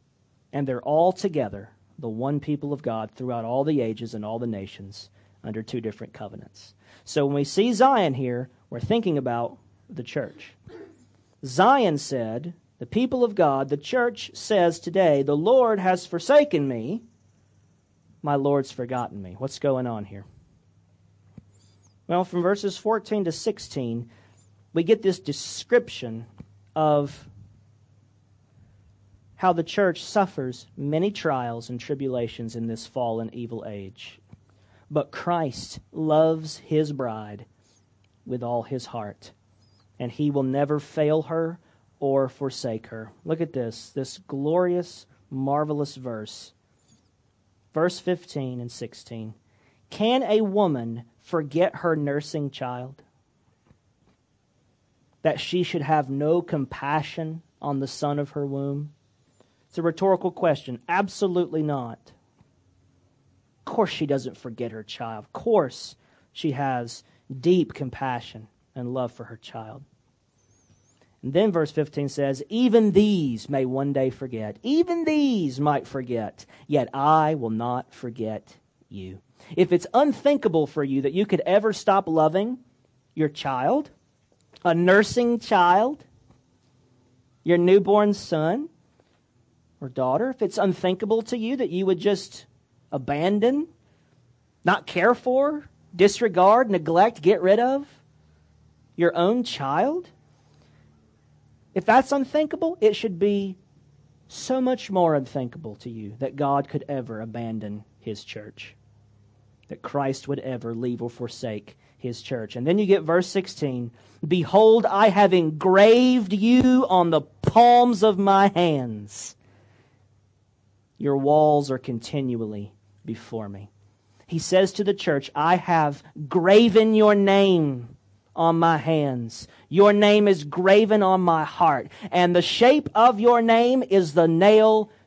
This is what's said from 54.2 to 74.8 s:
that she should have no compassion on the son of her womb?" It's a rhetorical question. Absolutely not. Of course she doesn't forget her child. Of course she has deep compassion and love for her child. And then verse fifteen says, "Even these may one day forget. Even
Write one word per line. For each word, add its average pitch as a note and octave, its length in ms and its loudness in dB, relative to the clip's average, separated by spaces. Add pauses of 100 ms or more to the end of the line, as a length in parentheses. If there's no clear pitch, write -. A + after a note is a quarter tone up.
that - 180 0
she F3+ 220 -4
should E3 220 -4
have D3 260 0
no D3+ 320 0
compassion D#3 1040 -6 (180)
on C#3+ 180 -4
the C3+ 80 -4
son D3 300 -4
of C#3+ 140 -6
her C#3+ 140 -6
womb?" C#3 460 -8 (800)
It's - 80 -10
a E3+ 60 -4
rhetorical F3+ 480 0
question. D3 580 -4
Absolutely F3+ 720 -2
not. C3+ 500 -8 (1500)
Of - 60 -20
course G#3 260 -2
she D#3 160 -6
doesn't C3 280 -4
forget A#2 360 -10
her A2 100 -14
child. A2+ 440 -12
Of - 60 -20
course - 640 0 (380)
she D#3+ 180 -4
has B2+ 520 -6 (360)
deep E3+ 340 0
compassion B2 720 -10 (260)
and B2 200 -10
love B2+ 180 -6
for A#2+ 140 -18
her A2+ 120 -20
child. A2+ 460 -18 (1400)
And C3 120 -8
then G3+ 180 4
verse D#3+ 200 -2
fifteen C#3+ 380 -4
says, C#3 400 -4
"Even A3 440 4
these E3+ 540 2
may C3+ 180 -2
one C3+ 280 -4
day C3 160 0
forget. A2+ 540 -10
Even E4+ 420 0